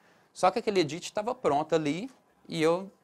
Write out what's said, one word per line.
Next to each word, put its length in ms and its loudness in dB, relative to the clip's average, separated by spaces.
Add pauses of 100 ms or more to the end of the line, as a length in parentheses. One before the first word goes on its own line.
(320)
Só 180 2
que 100 -2
aquele 200 0
edit 320 -4
tava 220 -4
pronto 400 0
ali 340 -2 (380)
e 160 -4
eu 300 2 (120)